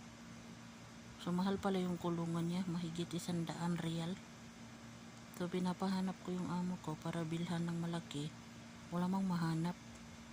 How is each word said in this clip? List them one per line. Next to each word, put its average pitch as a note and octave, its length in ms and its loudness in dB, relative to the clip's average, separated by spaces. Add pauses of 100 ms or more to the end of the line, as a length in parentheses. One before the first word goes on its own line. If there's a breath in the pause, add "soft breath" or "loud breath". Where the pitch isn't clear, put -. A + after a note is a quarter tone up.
(1200)
So, F3 80 0
mahal F#3 320 6
pala G3 160 6
yung F3+ 240 2
kulungan E3+ 480 4
niya. F3+ 160 2
Mahigit E3+ 480 0
isang E3+ 320 0
daan E3 320 2
real. E3 400 0 (1200)
So, F3+ 80 0
pinapahanap F#3 800 2
ko F3+ 80 0
yung F3+ 160 0
amo F3+ 320 0
ko D#3 160 -2
para E3+ 240 0
bilhan E3+ 400 2
ng E3+ 160 0
malaki. E3+ 480 -2 (640)
Wala F3 160 4
mang F#3+ 240 4
mahanap. E3 480 4 (540)